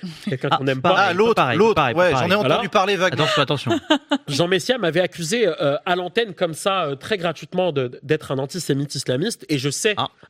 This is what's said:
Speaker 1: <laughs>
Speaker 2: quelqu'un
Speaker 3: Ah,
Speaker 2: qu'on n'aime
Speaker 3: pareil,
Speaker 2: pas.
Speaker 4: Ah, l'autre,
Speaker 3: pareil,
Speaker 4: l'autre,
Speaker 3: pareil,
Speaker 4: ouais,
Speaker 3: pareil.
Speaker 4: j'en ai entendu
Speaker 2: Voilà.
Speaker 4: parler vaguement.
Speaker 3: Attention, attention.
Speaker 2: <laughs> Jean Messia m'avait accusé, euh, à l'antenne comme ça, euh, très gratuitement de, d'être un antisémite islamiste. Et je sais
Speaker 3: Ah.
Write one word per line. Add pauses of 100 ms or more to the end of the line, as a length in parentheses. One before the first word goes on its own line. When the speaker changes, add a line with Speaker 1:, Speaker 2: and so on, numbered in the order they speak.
Speaker 1:
<laughs>
Speaker 2:
quelqu'un
Speaker 3:
Ah,
Speaker 2:
qu'on
n'aime
Speaker 3:
pareil,
Speaker 2:
pas.
Speaker 4:
Ah,
l'autre,
Speaker 3:
pareil,
Speaker 4:
l'autre,
Speaker 3:
pareil,
Speaker 4:
ouais,
Speaker 3:
pareil.
Speaker 4:
j'en
ai
entendu
Speaker 2:
Voilà.
Speaker 4:
parler
vaguement.
Speaker 3:
Attention,
attention. (240)
Speaker 2:
<laughs>
Jean
Messia
m'avait
accusé,
euh,
à
l'antenne
comme
ça,
euh,
très
gratuitement
de,
d'être
un
antisémite
islamiste.
Et
je
sais
Speaker 3:
Ah. (200)